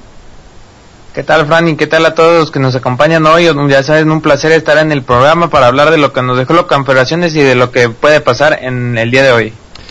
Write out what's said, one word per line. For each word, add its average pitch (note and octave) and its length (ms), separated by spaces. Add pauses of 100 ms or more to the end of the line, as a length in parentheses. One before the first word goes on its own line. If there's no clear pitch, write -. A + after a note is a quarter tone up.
(1120)
¿Qué C#3+ 100
tal, D#3 240
Fran? E3 200
¿Y D#3 80
qué D3 120
tal D#3+ 180
a D#3 80
todos E3 260
los D3+ 120
que C#3+ 80
nos C3 160
acompañan D3 500
hoy? E3+ 200 (220)
Ya C3+ 140
saben, D#3 300
un D#3 100
placer D#3 300
estar D#3 260
en D#3 140
el C#3+ 100
programa D3 480
para C#3+ 160
hablar C#3 240
de D#3+ 80
lo C#3 160
que C3 80
nos B2+ 160
dejó C3 160
las E3+ 120
confederaciones C#3+ 720
y D3+ 60
de C3 140
lo B2 160
que A#2+ 180
puede D3 320
pasar C#3+ 400
en B2 340
el A2+ 140
día C3 140
de C3+ 80
hoy. A2 220 (380)